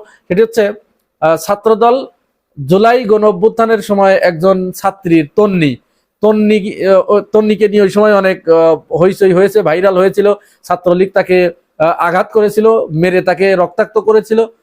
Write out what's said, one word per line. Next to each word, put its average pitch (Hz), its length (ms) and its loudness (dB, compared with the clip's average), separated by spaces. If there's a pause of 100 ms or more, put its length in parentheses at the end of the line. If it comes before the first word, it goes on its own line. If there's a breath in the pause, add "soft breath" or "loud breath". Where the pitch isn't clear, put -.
(280 soft breath)
সেটি 185 140 0
হচ্ছে, 220 260 0 (520)
আহ, 160 160 0
ছাত্রদল 220 680 0 (580)
জুলাই 226 400 2
গণ 208 200 0
অভ্যুত্থানের 220 540 0
সময় 196 360 0
একজন 185 580 -2
ছাত্রীর 170 640 -2
তন্নি, 180 400 0 (440)
তন্নি, 214 680 0
আহ, 190 240 2
ও 208 100 2
তন্নিকে 214 480 0
নিয়ে 208 140 0
ওই 190 80 2
সময় 208 240 2
অনেক, 190 340 -2
আহ, 165 480 0
হইচই 190 360 2
হয়েছে, 196 300 2
ভাইরাল 180 360 0
হয়েছিল। 196 360 0 (280 soft breath)
ছাত্রলীগ 180 500 -2
তাকে, 180 380 0 (280)
আহ, 156 80 0
আঘাত 175 460 -2
করেছিল, 214 540 0
মেরে 175 360 -2
তাকে 185 340 0
রক্তাক্ত 185 420 -2
করেছিল। 220 480 0 (160)